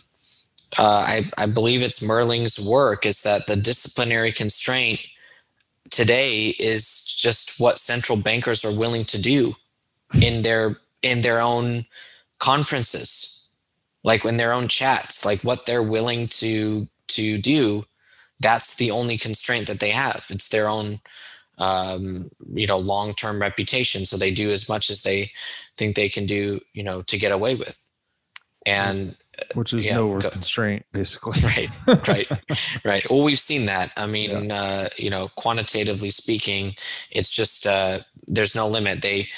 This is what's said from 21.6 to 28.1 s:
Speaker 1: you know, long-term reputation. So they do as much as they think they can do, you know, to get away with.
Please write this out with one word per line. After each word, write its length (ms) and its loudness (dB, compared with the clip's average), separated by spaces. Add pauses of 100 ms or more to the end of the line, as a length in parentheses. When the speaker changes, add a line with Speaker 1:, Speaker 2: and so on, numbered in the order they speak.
Speaker 1:
you 140 -4
know, 120 0
long-term 640 -2
reputation. 640 -2
So 100 2
they 160 0
do 180 -2
as 180 0
much 220 -2
as 120 0
they 280 -2 (460)
think 180 -2
they 140 0
can 180 -6
do, 340 -2 (120)
you 100 -12
know, 200 -8
to 160 -2
get 140 0
away 220 0
with. 240 -8 (880)